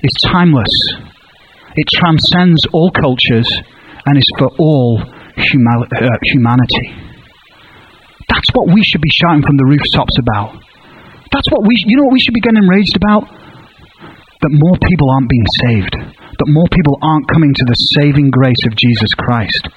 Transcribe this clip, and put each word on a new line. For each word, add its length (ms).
is 100
timeless. 400
It 180
transcends 800
all 200
cultures 580
and 100
is 220
for 80
all 460
huma-, 560
uh, 320
humanity. 720
That's 260
what 180
we 100
should 200
be 80
shouting 320
from 140
the 100
rooftops 520
about. 440
That's 180
what 160
we, 100
you 100
know 80
what 80
we 80
should 120
be 80
getting 220
enraged 340
about? 320
That 100
more 280
people 220
aren't 180
being 180
saved. 280
That 540
more 220
people 320
aren't 260
coming 260
to 120
the 80
saving 560
grace 360
of 100
Jesus 380
Christ. 640